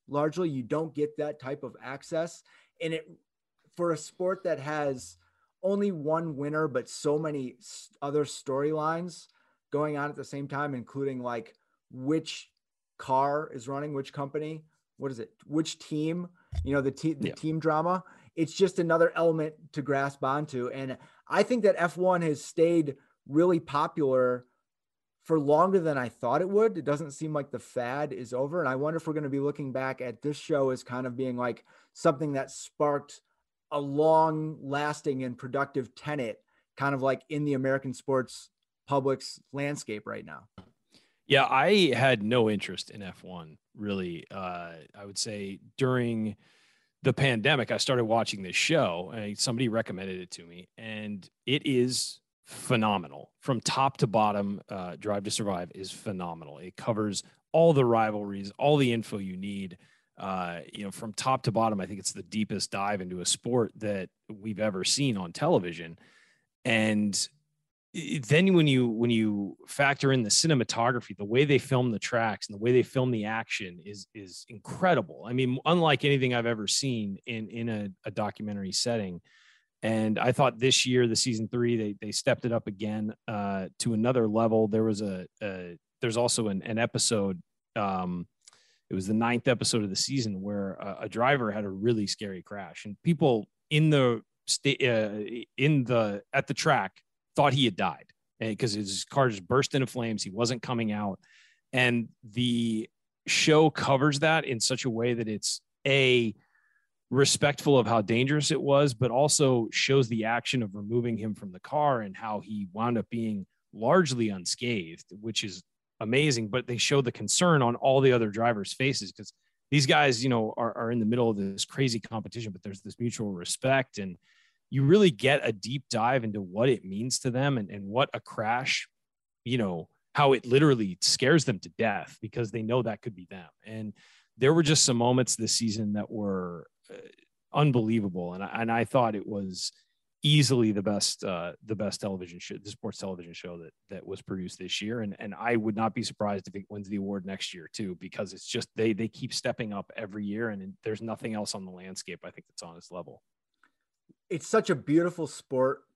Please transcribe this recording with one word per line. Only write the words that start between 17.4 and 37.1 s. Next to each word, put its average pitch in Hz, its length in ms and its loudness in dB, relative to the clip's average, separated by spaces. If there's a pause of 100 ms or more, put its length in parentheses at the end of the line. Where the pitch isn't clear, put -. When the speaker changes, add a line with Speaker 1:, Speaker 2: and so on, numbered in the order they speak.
Speaker 1:
drama. 160 440 0 (320)
It's 165 180 -2
just 185 240 2
another 165 380 4
element 160 400 2 (180)
to 151 80 -4
grasp 139 420 -2
onto. 135 460 -2
And 131 260 -8 (320)
I 180 140 4
think 226 220 2
that 196 160 6
F 170 180 0
one 180 240 2
has 156 240 -2
stayed 165 500 2 (320)
really 165 320 4
popular 131 840 2 (800)
for 160 160 2
longer 160 400 4
than 156 180 0
I 123 100 -2
thought 127 340 0
it 190 80 -2
would. 208 280 2
It 143 80 -8
doesn't 143 260 -2
seem 156 220 -6
like 143 160 -4
the 120 100 -8
fad 131 540 -4
is 110 180 -10
over. 143 280 -2
And 147 100 0
I 131 60 0
wonder 151 220 -2
if 160 100 -4
we're 156 60 -2
gonna 151 140 -4
be 139 120 -2
looking 143 340 -4
back 131 280 -4
at 120 200 -8
this 143 160 -4
show 139 320 0
as 127 140 -4
kind 127 240 -6
of 120 100 -8
being, 127 180 -4
like, 120 300 -4 (280)
something 151 400 0
that 135 180 -4
sparked - 680 -2 (480)
a 147 120 -4
long 156 800 4
lasting 139 640 -4
and 123 120 -8
productive 131 560 -4
tenet, 139 480 -6 (360)
kind 139 180 2
of, 127 60 -4
like, 131 260 2